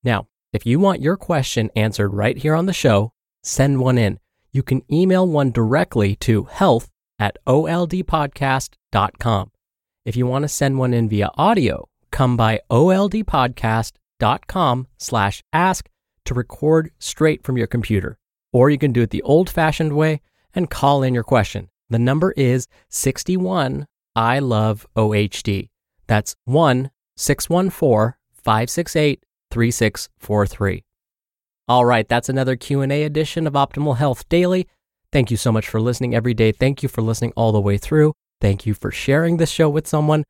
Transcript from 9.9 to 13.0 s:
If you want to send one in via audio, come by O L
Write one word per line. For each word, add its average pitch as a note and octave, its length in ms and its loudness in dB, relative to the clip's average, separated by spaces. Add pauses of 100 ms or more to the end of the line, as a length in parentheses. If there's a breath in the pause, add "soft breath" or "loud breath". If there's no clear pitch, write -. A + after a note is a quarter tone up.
If G#2+ 120 -4
you B2 100 0
want C3 160 -2
to D3 60 -4
send C3+ 300 -2
one B2+ 140 0
in A#2 160 0
via G#2 280 0
audio, D#3 520 0 (220)
come B2 260 0
by A2 320 2
O C#3+ 220 4
L F#3+ 180 2